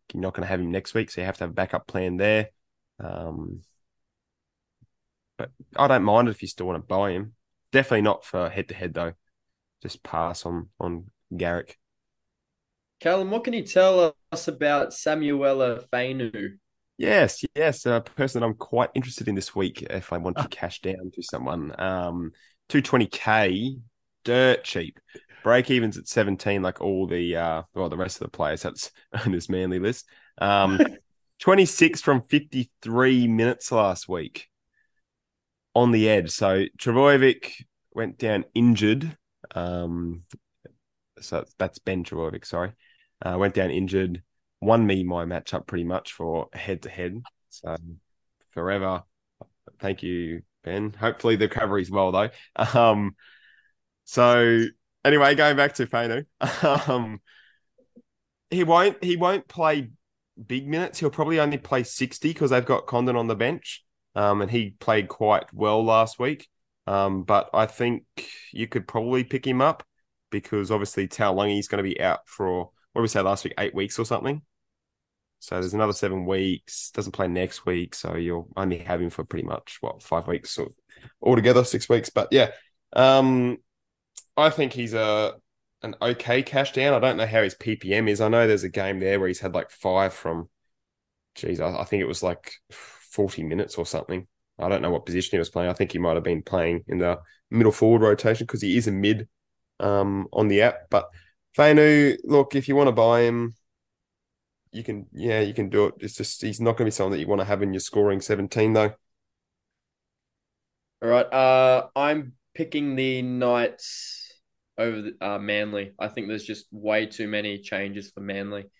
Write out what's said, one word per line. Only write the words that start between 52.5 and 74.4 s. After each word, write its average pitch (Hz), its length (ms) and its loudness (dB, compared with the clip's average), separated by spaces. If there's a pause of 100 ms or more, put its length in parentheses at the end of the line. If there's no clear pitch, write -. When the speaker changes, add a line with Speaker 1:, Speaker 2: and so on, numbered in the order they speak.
Speaker 1:
Um, 110 600 2 (880)
so 120 600 6 (420)
anyway, 143 300 6
going 147 200 4
back 143 200 2
to 120 120 -2
Fainu, 120 380 -2 (160)
<laughs> 147 480 0
um, 113 320 -4 (1300)
he 175 160 0
won't, 175 360 4
he 180 140 0
won't 180 320 0
play 151 440 0 (540)
big 131 220 -6
minutes. 160 320 -4
He'll 151 100 0
probably 156 300 -2
only 147 180 0
play 131 260 -2
sixty - 500 -4
'cause 147 160 0
they've 123 160 4
got - 220 0
Condon 123 280 0
on 117 120 0
the 113 80 0
bench. - 480 -4 (320)
Um, 101 260 2
and 98 100 -4
he 113 200 -2
played 104 360 0
quite - 460 0
well 104 300 2
last 113 360 2
week. 147 300 -6 (380)
Um, 98 360 0
but 101 300 2
I 110 120 4
think 120 380 -4 (480)
you 113 160 -8
could 113 200 -6
probably 123 360 -2
pick 127 240 -6
him 127 140 0
up 156 220 0 (460)
because 101 400 -4
obviously 101 380 -2
Taulagi 101 500 0
is 104 100 -4
gonna 101 140 -4
be 95 180 -4
out 87 280 0
for, 90 420 -6 (240)
what - 80 -2
did - 0 -
we 113 60 0
say 107 140 0
last 95 220 0
week, - 140 -8
eight 101 160 -4
weeks 98 240 -6
or 117 80 -2
something? 139 360 -4 (1000)